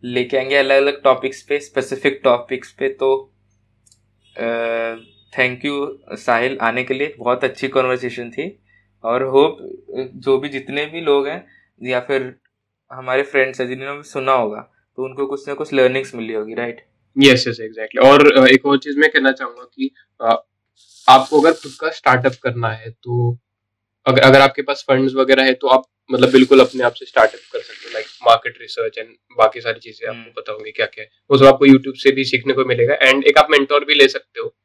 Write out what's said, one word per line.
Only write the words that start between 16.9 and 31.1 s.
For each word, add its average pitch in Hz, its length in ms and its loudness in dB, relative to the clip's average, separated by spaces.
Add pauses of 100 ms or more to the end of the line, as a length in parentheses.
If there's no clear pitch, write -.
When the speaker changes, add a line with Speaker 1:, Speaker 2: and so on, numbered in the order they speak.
Speaker 2:
यस, 131 300 4
यस, 113 120 -10
exactly। 110 520 2
और, 143 240 6
अ, 131 100 6
एक 131 200 4
और 139 120 0
चीज़ 143 200 -6
मैं 156 120 2
कहना 135 220 0
चाहूँगा 123 300 -12
कि, 135 280 -10 (300)
अ, 117 260 -2 (600)
आपको 131 320 4
अगर 160 120 4
खुद 143 280 -8
का 160 100 -6
स्टार्टअप 127 420 0 (100)
करना 117 260 -6
है 113 220 -12
तो 120 480 -6 (680)
अगर, 131 160 2
अगर 135 180 6
आपके 139 220 2
पास 139 260 -8
फंड्स 131 260 0
वगैरह 135 280 2
है, 131 120 2
तो 135 140 -6
आप 131 160 4 (280)
मतलब 127 180 2
बिल्कुल 131 300 6
अपने 127 240 2
आप 117 80 0
से - 140 -20
स्टार्टअप 110 340 0 (120)
कर 120 60 -10
सकते - 300 -18
हो, 110 120 -10
like 110 120 -16 (160)
market 117 260 2
research 113 480 -10
and - 360 -18
बाकी 110 220 0
सारी 113 200 -8
चीजें 113 280 -16
आपको 113 120 -14
Speaker 1:
हम्म। 113 160 -20
Speaker 2:
पता 110 160 -14
होंगी 107 180 -14
क्या-क्या 110 320 -8
है। - 80 -20 (200)